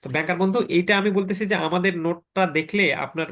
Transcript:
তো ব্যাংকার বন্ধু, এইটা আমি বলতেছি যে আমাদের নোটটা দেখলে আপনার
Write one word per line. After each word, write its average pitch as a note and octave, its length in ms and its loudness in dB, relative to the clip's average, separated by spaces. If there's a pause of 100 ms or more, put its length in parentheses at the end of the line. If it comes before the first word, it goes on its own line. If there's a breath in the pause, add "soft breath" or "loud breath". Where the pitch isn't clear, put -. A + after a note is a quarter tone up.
তো C3+ 80 -10
ব্যাংকার D#3 260 0
বন্ধু, F#3+ 220 2 (100)
এইটা F3+ 300 2
আমি G3+ 120 2
বলতেছি G3 360 -2
যে G3+ 80 0
আমাদের F3 440 0
নোটটা E3+ 480 -2
দেখলে D#3 480 0
আপনার D3+ 380 -6